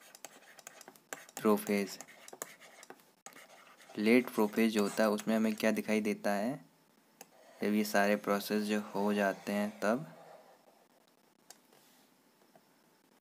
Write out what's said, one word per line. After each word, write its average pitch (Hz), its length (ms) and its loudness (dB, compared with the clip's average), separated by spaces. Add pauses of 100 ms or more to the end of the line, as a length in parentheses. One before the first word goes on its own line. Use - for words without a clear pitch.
(1400)
प्रोफेज। 101 580 0 (2000)
लेट 117 320 4
propage 110 440 2
जो 104 100 2
होता 101 200 0
है 110 60 4
उसमें 107 260 0
हमें 110 200 0
क्या 110 160 2
दिखाई 107 300 0
देता 104 300 -2
है, 117 340 -4 (960)
जब 104 120 0
ये 107 100 2
सारे 104 320 4
process 104 480 -2
जो 107 180 0
हो 104 320 -2
जाते 101 380 0
हैं 104 280 -2
तब 113 340 -2 (3000)